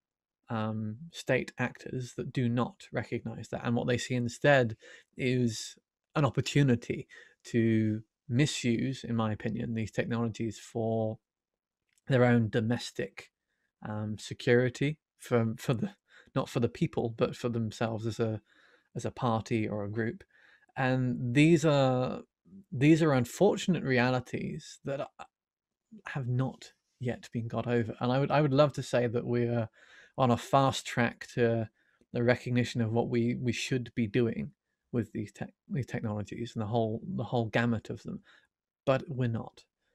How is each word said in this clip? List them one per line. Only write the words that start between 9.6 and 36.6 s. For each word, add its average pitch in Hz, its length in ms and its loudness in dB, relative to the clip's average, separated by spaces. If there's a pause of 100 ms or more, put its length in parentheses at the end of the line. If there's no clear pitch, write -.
these 110 160 -4
technologies 117 680 -4
for 113 600 -4 (880)
their 123 180 6
own 120 240 6
domestic, 120 840 -4 (560)
um, 107 320 -6
security, 127 800 2 (200)
for, 117 400 2
for - 160 -2
the, 107 160 -2 (440)
not - 140 -2
for 135 120 -2
the 120 80 4
people, 127 420 -2
but - 260 -2
for 123 120 -4
themselves 113 580 -4
as 113 140 -4
a, 110 200 0 (560)
as - 80 -6
a 113 60 -4
party 113 580 -2
or 104 160 -4
a 101 60 -6
group. 113 340 -4 (520)
And 127 580 0
these 156 300 6
are, 131 580 2 (500)
these 151 300 6
are 156 100 4
unfortunate 175 720 2
realities 127 1000 0
that 139 160 -4
are, - 260 -12 (800)
have 131 220 -6
not 127 440 -4 (280)
yet 120 320 -6
been 113 160 -6
got 113 180 -4
over. 117 340 0
And 120 100 0
I 131 80 2
would, 139 120 0
I 143 100 4
would 143 140 2
love 147 200 4
to 135 80 -6
say 123 240 0
that 117 200 -2
we're 120 420 0 (500)
on 123 140 4
a 117 40 4
fast - 480 2
track - 500 -2
to 117 340 2 (440)
the 123 100 0
recognition 120 580 2
of 110 120 0
what 117 160 2
we, 120 280 0
we 123 160 -2
should 127 420 -4
be 117 120 0
doing 120 440 0 (420)
with 117 200 -2
these 110 200 -6
tech-, - 220 -12 (160)
these 143 160 -2
technologies 104 680 -6
and 113 80 -4